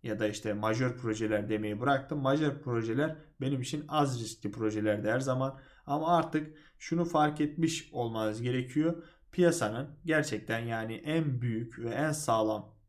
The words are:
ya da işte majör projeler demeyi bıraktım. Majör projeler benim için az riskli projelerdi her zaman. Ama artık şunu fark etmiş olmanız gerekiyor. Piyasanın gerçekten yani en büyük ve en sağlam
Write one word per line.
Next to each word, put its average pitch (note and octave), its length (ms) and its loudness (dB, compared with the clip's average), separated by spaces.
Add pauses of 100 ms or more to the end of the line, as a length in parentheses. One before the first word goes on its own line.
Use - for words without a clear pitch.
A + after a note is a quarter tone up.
ya G#2+ 160 -4
da G#2+ 80 2
işte G#2 260 -2
majör A2+ 440 0
projeler G#2+ 520 0
demeyi G#2+ 300 -2
bıraktım. C3+ 400 0
Majör C#3 420 2
projeler A#2+ 540 0 (260)
benim C3 200 -2
için D3 260 -6
az C#3 320 2
riskli G#2 320 -6
projelerdi G#2+ 580 0
her B2 100 2
zaman. C3 400 -2 (260)
Ama D3+ 320 2
artık D#3+ 400 -2 (200)
şunu E3+ 280 0
fark D3+ 360 4
etmiş D3+ 520 0
olmanız A2 480 -2
gerekiyor. B2+ 640 0 (280)
Piyasanın D3 560 2 (180)
gerçekten C#3+ 540 0
yani A2+ 340 -4
en D3 480 0
büyük A#2+ 380 -2
ve A#2 100 -4
en C#3+ 220 0
sağlam A2 640 0 (140)